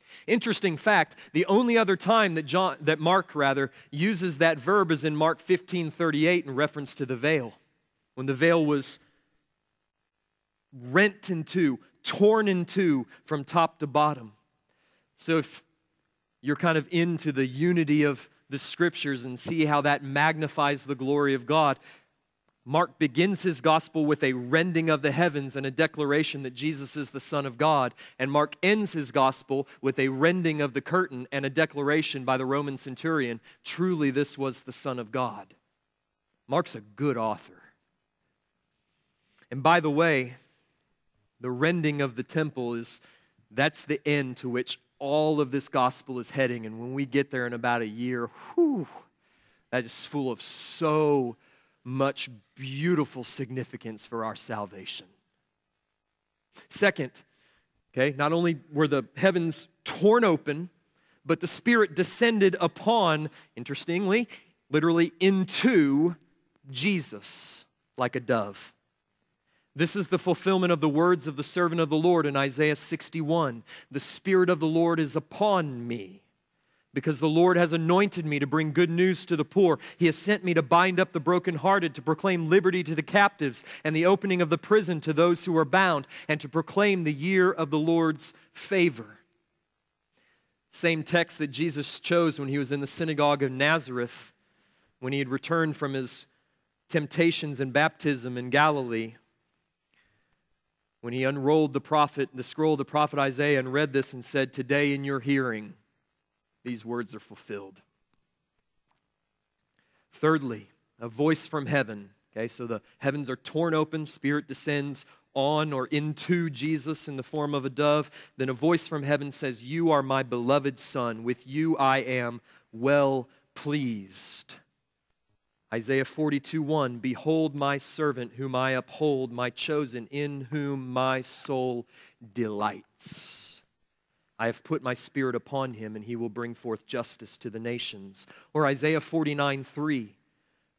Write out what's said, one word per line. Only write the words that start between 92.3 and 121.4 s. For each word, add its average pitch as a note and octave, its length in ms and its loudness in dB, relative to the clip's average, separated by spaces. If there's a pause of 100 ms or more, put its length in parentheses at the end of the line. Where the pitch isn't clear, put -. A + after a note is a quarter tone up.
when C#3 120 -6
he C#3+ 80 -2
was C3+ 140 -4
in C#3+ 100 -2
the C#3 60 -6
synagogue D3 560 0
of C3 80 -2
Nazareth, C3 800 -2 (680)
when B2+ 140 -4
he C#3 60 0
had C3 100 -2
returned D#3+ 480 -2
from C#3 160 -4
his C3 320 -6 (640)
temptations D#3 720 0
and C3+ 100 -2
baptism C#3 640 0
in B2 140 -6
Galilee, B2 640 2 (1900)
when A#2 120 -8
he C3 100 -2
unrolled C#3+ 480 2
the C3+ 80 -4
prophet, C#3+ 540 0
the B2+ 100 -10
scroll D#3 300 0
of D3 40 0
the C#3 60 -6
prophet D3+ 340 0
Isaiah C#3 420 2
and B2+ 120 -4
read C#3+ 220 0
this C3+ 180 -2
and B2 140 -14
said, C3+ 260 -2
"Today C#3+ 420 0
in C#3 120 -6
your C#3 160 -4
hearing, A#2 540 -2 (880)
these A#2 200 -8
words A2+ 320 -8
are G#2 60 -14
fulfilled." G2 600 -16 (2250)
Thirdly, C3+ 600 -2 (280)
a A#2 80 -10
voice D3 400 0
from C#3+ 200 -6
heaven. G#2+ 460 -4 (200)
Okay, A2+ 160 -6
so B2 180 -10
the A2+ 140 -6 (160)
heavens C#3 320 -4
are B2+ 80 -6
torn D#3+ 360 -2
open, D#3 340 -2
Spirit D3 380 -4
descends C#3+ 600 -6 (280)
on D3+ 380 0
or B2+ 160 -4
into D#3 640 -2
Jesus D3 580 -4
in C#3+ 80 -10
the C3 80 -8
form D3 320 -4
of C3+ 80 -2
a C3+ 60 -4
dove. D3 420 2 (240)
Then C3 140 -2
a C3 40 -4
voice D#3+ 320 2
from D3 180 -6
heaven C#3+ 280 -2
says, B2 320 -8
"You D#3+ 280 0
are C#3+ 120 4
my C3+ 180 0
beloved B2+ 580 0
Son, A#2 440 -4
with B2 240 -6